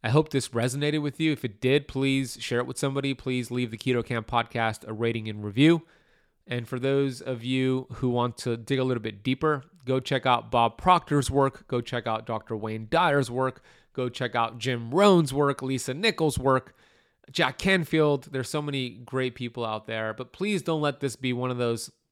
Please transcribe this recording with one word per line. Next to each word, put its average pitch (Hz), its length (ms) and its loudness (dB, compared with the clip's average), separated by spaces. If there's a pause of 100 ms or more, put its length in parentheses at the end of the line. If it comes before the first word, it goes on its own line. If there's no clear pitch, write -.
I 110 60 0
hope 151 180 4
this - 220 -2
resonated 143 500 0
with 147 180 -6
you. 156 140 2
If - 120 -4
it 107 180 -8
did, 139 260 2
please 135 520 0
share 123 180 -2
it 123 80 0
with 131 120 -8
somebody. 139 360 -2
Please 127 360 -4
leave 123 200 -2
the 110 80 -10
Keto 120 260 0
Camp 117 220 -4
podcast 117 600 -2
a 110 60 -8
rating 113 360 -4
and 104 140 -8
review. 143 400 4 (640)
And 120 200 -6
for 127 120 -6
those 135 420 0
of 123 240 -8
you 131 500 0
who 127 160 0
want 120 280 0
to 117 180 -4
dig 117 220 -4
a 131 60 0
little 127 180 -2
bit 104 200 -10
deeper, 135 400 0 (220)
go 131 160 0
check 131 260 -2
out 117 240 2
Bob 117 280 2
Proctor's 160 520 2
work. 135 380 0
Go 123 120 -2
check 120 280 -6
out 113 180 -4
Doctor 110 300 -6
Wayne 110 340 -8
Dyer's 143 400 4
work. 127 320 -2 (300)
Go 127 160 -2
check 120 260 -6
out 117 240 0
Jim 117 320 -4
Rohn's 170 420 6
work, 139 300 0
Lisa 131 320 -4
Nichols' 165 440 0
work, 131 360 2 (560)
Jack 135 280 0
Canfield. 156 760 2
There's 131 160 -4
so 151 140 -2
many 139 260 -4
great 127 480 -4
people 120 280 -6
out 107 220 -6
there. 110 260 -4
But 123 200 -10
please 196 300 -2
don't 160 180 0
let 147 180 0
this 131 160 -4
be 131 180 -4
one 123 200 -2
of 123 60 -6
those 117 320 -2 (220)